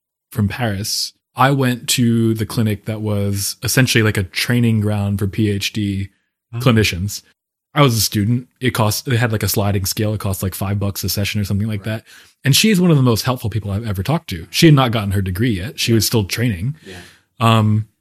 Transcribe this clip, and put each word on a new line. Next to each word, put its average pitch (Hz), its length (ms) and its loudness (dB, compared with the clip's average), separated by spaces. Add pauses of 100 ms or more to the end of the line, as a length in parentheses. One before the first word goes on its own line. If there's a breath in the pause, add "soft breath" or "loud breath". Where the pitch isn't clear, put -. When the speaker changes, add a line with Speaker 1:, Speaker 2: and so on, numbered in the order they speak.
(300)
Speaker 1:
from 104 180 0
Paris, 104 680 -4 (200)
I 131 160 4
went 127 400 0
to 117 440 2
the 110 120 -2
clinic 107 380 -2
that 110 160 -6
was 101 600 -2
essentially, 120 400 2
like, 107 160 2
a 101 60 0
training 117 560 0
ground 101 380 0
for 104 80 -2
P 107 240 0
H 101 220 -4
D 98 380 -4 (420)
Speaker 2:
Oh. 117 60 -10
Speaker 1:
clinicians. 107 640 0 (520 soft breath)
I 147 80 2
was 127 120 4
a 110 60 0
student. 110 480 0 (120)
It 123 120 0
cost, 107 320 0
they 127 140 0
had, 117 120 0
like, 107 120 -2
a 101 60 0
sliding 101 360 0
scale. 107 300 -2
It 104 60 -6
cost, 98 220 -4
like, 95 120 -2
five 101 260 -4
bucks 101 240 -4
a 98 40 -4
session 104 320 -4
or 101 40 -2
something 101 240 -2
like 107 120 -4
Speaker 2:
Right. 113 220 -6
Speaker 1:
that. - 40 -20 (360 loud breath)
And 135 140 2
she's 208 240 4
one 180 100 4
of 151 60 6
the 135 60 4
most 120 200 2
helpful 127 280 -4
people 101 200 -6
I've 107 160 -4
ever 95 160 -4
talked 156 280 -2
to. 82 200 -8
She - 160 4
had 151 80 8
not 131 160 4
gotten 104 220 -2
her 101 100 0
degree 95 280 -2
yet. 95 280 -6
She - 140 0
was 110 140 4
still 107 180 0
training. 113 500 -4 (120 loud breath)
Speaker 2:
Yeah. 90 140 -16 (400 loud breath)
Speaker 1:
Um, 110 480 2 (120)